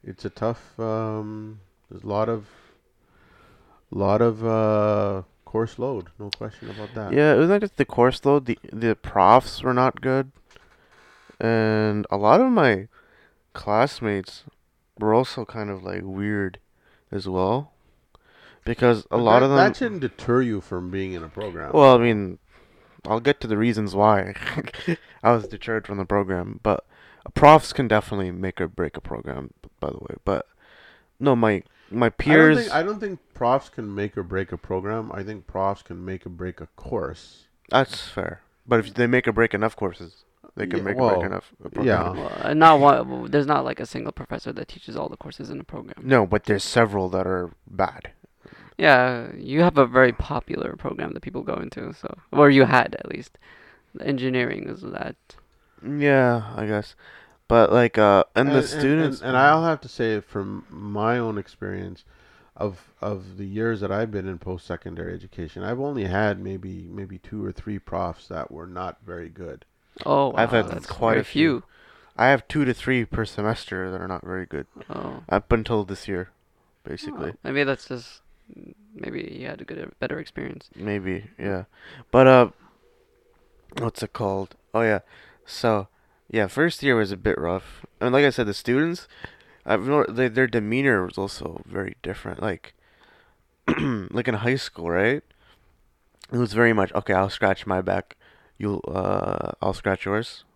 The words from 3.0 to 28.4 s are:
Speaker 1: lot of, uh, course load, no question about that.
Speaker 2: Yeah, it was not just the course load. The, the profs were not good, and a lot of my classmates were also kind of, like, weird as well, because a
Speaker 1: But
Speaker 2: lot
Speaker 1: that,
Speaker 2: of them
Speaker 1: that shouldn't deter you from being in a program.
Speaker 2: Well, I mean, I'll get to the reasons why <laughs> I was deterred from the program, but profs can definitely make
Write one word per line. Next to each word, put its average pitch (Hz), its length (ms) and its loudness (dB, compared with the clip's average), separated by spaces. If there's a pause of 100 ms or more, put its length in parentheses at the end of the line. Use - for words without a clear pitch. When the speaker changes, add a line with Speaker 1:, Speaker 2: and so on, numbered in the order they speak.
Speaker 1:
lot 98 320 0
of, 113 240 0
uh, 104 760 0 (240)
course 113 320 -4
load, 120 300 -6 (100)
no 104 180 -14
question 110 320 -14
about 107 260 -14
that. 107 180 -6
Speaker 2:
Yeah, 147 200 6
it 117 60 6
was 165 100 6
not 202 140 4
just 196 140 -8
the 123 100 2
course 123 400 2
load. 139 180 4
The, 117 140 -4 (120)
the 113 240 0
profs - 680 4
were 127 100 -2
not 127 300 0
good, 135 300 -2 (1080)
and 110 720 0
a 98 60 -2
lot 113 260 6
of 262 80 4
my 120 380 2 (680)
classmates 107 880 -2 (560)
were 107 160 2
also 123 320 0
kind 107 240 -10
of, 95 140 -12
like, 95 200 -8
weird 98 540 -6 (520)
as 98 180 -8
well, 95 440 -2 (920)
because 117 400 2
a - 40 -16
Speaker 1:
But 107 80 0
Speaker 2:
lot 117 200 6
Speaker 1:
that, 127 60 6
Speaker 2:
of 135 60 2
them 139 60 2
Speaker 1:
that 190 200 4
shouldn't 214 240 -6
deter 127 420 -2
you 107 180 -4
from 90 300 -10
being 95 240 -6
in 82 80 -10
a 80 60 -14
program. 85 440 -10
Speaker 2:
Well, 139 220 10
I 120 40 8
mean, 104 400 0 (680)
I'll 110 140 0
get 139 200 0
to 117 60 -8
the 110 100 0
reasons 107 380 0
why 101 400 4 (480)
<laughs> - 400 -8
I 113 80 6
was 113 160 2
deterred 107 400 -8
from 101 120 -8
the 95 60 -4
program, 95 600 -2
but 101 200 0 (500)
profs 151 380 8
can 131 140 -2
definitely 101 460 0
make 92 280 -8